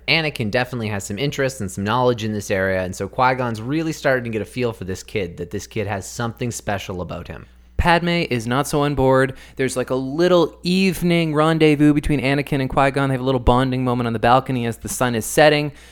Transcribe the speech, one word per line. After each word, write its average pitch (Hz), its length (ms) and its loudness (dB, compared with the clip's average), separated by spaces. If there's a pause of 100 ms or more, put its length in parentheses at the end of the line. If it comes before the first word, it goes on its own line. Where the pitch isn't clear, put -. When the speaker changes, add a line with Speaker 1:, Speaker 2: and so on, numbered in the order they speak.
Speaker 1:
Anakin 143 420 -2
definitely 123 380 -2
has 104 160 -4
some 110 160 -8
interest 139 420 -2
and 95 80 -4
some 98 140 -6
knowledge 120 400 2
in 107 100 -4
this 104 160 -6
area, 95 320 0
and 92 140 -6
so 98 120 -6
Qui-Gon's 127 540 -2
really 156 300 -4
starting 131 320 0
to 117 80 -8
get 107 100 -4
a 95 40 -6
feel 120 280 -4
for - 100 -14
this 92 200 -8
kid, 92 340 -6
that 87 140 -10
this 101 160 -8
kid 107 180 -6
has 98 240 -6
something 120 400 -6
special 98 520 -6
about 87 260 -10
him. - 180 -14 (320)
Speaker 2:
Padme 170 300 4 (240)
is 117 160 -2
not 135 200 0
so 147 140 0
on 143 140 0
board. 131 420 2 (200)
There's, 131 200 -2
like, 123 140 -2
a 131 40 0
little 160 680 2
evening 175 720 2
rendezvous 156 580 6
between 147 260 0
Anakin 139 420 0
and 131 100 -2
Qui-Gon. 139 380 2
They 135 40 0
have 127 80 -2
a - 20 -6
little 131 160 0
bonding 127 440 2
moment 123 240 0
on 113 60 -2
the 113 40 -2
balcony 123 480 2
as 113 120 -4
the - 120 -10
sun 123 240 -2
is 110 140 -4
setting. 147 440 4 (200)